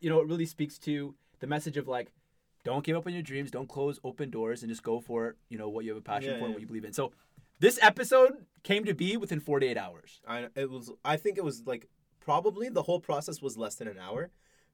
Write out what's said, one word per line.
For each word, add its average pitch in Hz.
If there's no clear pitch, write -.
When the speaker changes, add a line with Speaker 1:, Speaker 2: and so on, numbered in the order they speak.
Speaker 1:
you 165
know, 160
it 151
really 165
speaks 151
to 143
the 131
message 147
of, 143
like, 123
don't 131
give 160
up 170
on 175
your 175
dreams, 139
don't 127
close 139
open 131
doors, 113
and 113
just 113
go 117
for, 117
you 117
know, 107
what 110
you 110
have 107
a 98
passion 113
Speaker 2:
Yeah, 123
Speaker 1:
for 120
and -
Speaker 2:
yeah. 110
Speaker 1:
what 107
you 110
believe 110
in. 101
So 135
this 240
episode 254
came 208
to 202
be 180
within 196
forty-eight 135
hours. 87
Speaker 2:
I, 117
it 135
was, 123
I 156
think 196
it 185
was, 123
like, 123
probably 196
the 165
whole 175
process 147
was 123
less 110
than 117
an 98
hour, 113